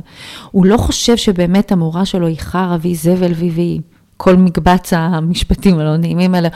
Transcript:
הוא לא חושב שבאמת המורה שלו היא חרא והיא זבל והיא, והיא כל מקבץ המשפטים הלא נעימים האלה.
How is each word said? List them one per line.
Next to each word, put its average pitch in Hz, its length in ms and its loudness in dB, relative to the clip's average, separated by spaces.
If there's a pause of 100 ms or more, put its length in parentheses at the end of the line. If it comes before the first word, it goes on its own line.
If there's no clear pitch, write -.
(500)
הוא 190 160 2
לא 208 100 4
חושב 233 400 0
שבאמת 185 560 0
המורה 170 320 0
שלו 180 220 -2
היא 165 120 -2
חרא 180 420 -4
והיא 175 160 -2
זבל 175 380 0
והיא, 165 200 -4
והיא 170 260 -2 (360)
כל 185 200 4
מקבץ 180 560 2
המשפטים 170 880 0
הלא 151 180 0
נעימים 170 380 0
האלה. 170 220 2